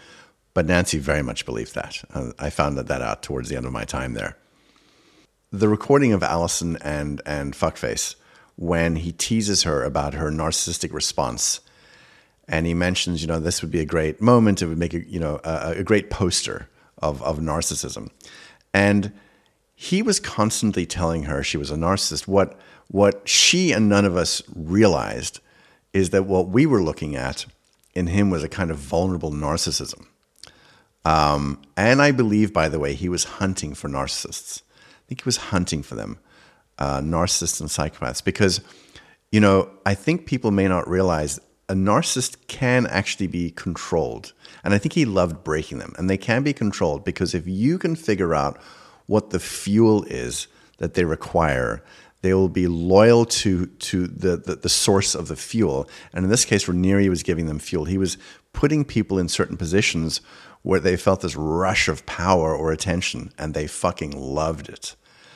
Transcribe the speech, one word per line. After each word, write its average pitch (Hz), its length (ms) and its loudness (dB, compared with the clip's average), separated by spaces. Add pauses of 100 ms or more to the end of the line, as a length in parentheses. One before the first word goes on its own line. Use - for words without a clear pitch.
(520)
but 85 140 2
Nancy 87 320 2
very 73 240 0
much 60 240 -6
believed 57 300 -8
that. - 260 -10 (100)
Uh, 62 240 -8
I - 140 -6
found 73 260 -2
that, 65 120 -6
that 65 140 -4
out 53 200 -6
towards 62 280 -8
the 65 60 -4
end 62 100 -6
of 64 60 -8
my 55 120 -6
time 62 300 -6
there. - 220 -8 (1160)
The 101 160 2
recording 131 440 4
of 92 120 2
Allison 85 540 -2
and, 73 460 -6
and 73 300 -6
Fuckface, - 640 -4 (400)
when 85 400 0
he 82 160 -4
teases 104 500 0
her 71 220 0
about 71 300 -4
her 76 160 -4
narcissistic 80 640 -4
response, 65 680 -4 (920)
and 80 140 0
he 85 80 -2
mentions, 87 480 -2
you 80 60 -6
know, 82 100 0
this 82 240 -2
would 82 80 -8
be 85 80 -2
a 78 60 0
great 78 360 -2
moment, 110 400 4
it 90 60 -2
would 80 100 -4
make 82 160 -2
a, 85 160 -8
you 87 120 -6
know, 76 240 -4
a, 80 320 -4
a 92 80 -4
great 101 260 2
poster - 580 -2 (300)
of, 73 240 -4
of 78 160 -2
narcissism. 78 720 -4 (640)
And 101 380 4 (640)
he 190 260 -2
was 233 160 0
constantly 104 640 0
telling 82 400 -2
her 71 200 -4
she - 120 -4
was 71 140 -4
a 73 60 -4
narcissist. 90 500 -2
What, 95 320 2 (300)
what 101 400 4
she 175 420 4
and 107 180 4
none 101 160 6
of 90 120 2
us - 260 0 (100)
realized 78 840 2 (540)
is 95 180 2
that 95 140 4
what 92 240 2
we 120 180 6
were 120 160 4
looking 76 320 -2
at 65 320 -6 (480)
in 90 140 0
him 101 220 4
was 82 120 0
a 82 60 -6
kind 85 240 -4
of 76 60 -6
vulnerable 82 520 -2
narcissism. 73 760 -4 (960)
Um, 73 580 2 (140)
and 120 260 4
I 147 80 6
believe, 107 420 2
by 80 160 2
the 76 120 -2
way, 71 140 -2
he 90 140 -4
was 87 160 -2
hunting 92 500 -4
for - 140 -10
narcissists. - 760 -8
I - 460 -20
think 131 120 -10
he - 60 -8
was 123 100 -2
hunting 90 480 -4
for - 100 -16
them, 53 240 -10 (600)
uh, 69 200 -2
narcissists 82 640 -2
and 76 100 -8
psychopaths, - 540 -6
because, 95 360 2 (680)
you 107 80 4
know, 98 320 6 (160)
I 101 80 2
think 165 320 -2
people 120 240 -2
may 98 160 4
not 90 220 0
realize 90 500 0 (300)
a 95 40 -4
narcissist 104 760 0
can 123 400 0
actually 95 400 -2
be 85 240 -4
controlled. 78 800 -4 (320)
And 101 100 2
I 101 40 6
think 156 140 0
he 160 120 2
loved 90 400 0
breaking 78 340 -4
them. - 180 -12
And 92 140 -2
they 95 60 2
can 120 260 0
be 147 100 -2
controlled 92 520 -2
because - 280 -2
if 85 140 -4
you 113 320 0
can 165 160 -2
figure 92 400 0
out 71 260 0 (460)
what 104 240 0
the 90 80 -2
fuel 107 720 2
is 62 400 -8 (300)
that 85 160 -4
they 90 100 4
require, 73 800 0 (380)
they 92 120 4
will 95 140 4
be 90 180 0
loyal 95 580 6
to, 90 420 0
to - 420 -4
the, 87 280 0
the, 82 200 -6
the - 120 -4
source - 460 2
of 80 140 -6
the 82 80 -6
fuel. 80 520 -2 (240)
And 92 120 -2
in 95 60 2
this 123 140 4
case, 101 200 2
Raniere 95 440 4
was 87 140 0
giving 85 240 -2
them 76 140 -4
fuel. 78 240 -4
He 92 140 -2
was 92 200 0 (340)
putting 147 320 2
people 98 360 0
in 90 80 0
certain - 280 -2
positions 82 640 0 (420)
where 92 180 2
they 90 160 2
felt 95 240 2
this 73 160 -6
rush 85 500 0
of 76 180 -4
power 85 480 2
or 80 200 0
attention, 85 640 -4
and 76 160 -6
they 76 140 -4
fucking 85 420 -4
loved 78 580 -4
it. - 160 -18
So - 120 -14 (400)